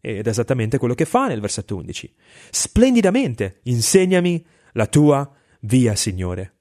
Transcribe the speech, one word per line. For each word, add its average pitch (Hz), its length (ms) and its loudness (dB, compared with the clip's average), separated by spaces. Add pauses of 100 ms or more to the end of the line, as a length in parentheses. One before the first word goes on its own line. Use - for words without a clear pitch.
Ed 107 260 -8
è - 20 0
esattamente 113 480 -2
quello 123 180 0
che 160 100 0
fa 254 240 -4
nel 123 120 -6
versetto 101 360 -8
undici. - 360 -12 (380)
Splendidamente, 214 1120 0
"Insegnami 175 800 2 (280)
la 110 140 0
tua 143 460 2 (280)
via, 113 340 2
Signore. 92 680 -6